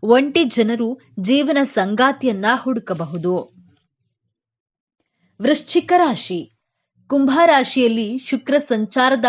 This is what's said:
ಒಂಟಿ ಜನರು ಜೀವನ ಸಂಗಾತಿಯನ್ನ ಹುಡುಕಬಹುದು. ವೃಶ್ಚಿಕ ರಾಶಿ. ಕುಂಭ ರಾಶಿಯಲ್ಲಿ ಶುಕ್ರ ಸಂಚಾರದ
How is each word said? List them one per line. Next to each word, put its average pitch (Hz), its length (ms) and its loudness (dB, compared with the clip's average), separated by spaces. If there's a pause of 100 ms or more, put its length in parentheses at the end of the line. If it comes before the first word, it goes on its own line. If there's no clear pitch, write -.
ಒಂಟಿ 277 400 2
ಜನರು 233 560 -2 (200)
ಜೀವನ 277 440 0
ಸಂಗಾತಿಯನ್ನ 220 920 -2
ಹುಡುಕಬಹುದು. 180 1000 -4 (1900)
ವೃಶ್ಚಿಕ 302 560 0
ರಾಶಿ. 214 540 -2 (560)
ಕುಂಭ 277 380 2
ರಾಶಿಯಲ್ಲಿ 247 720 2
ಶುಕ್ರ 269 400 -2
ಸಂಚಾರದ 254 720 0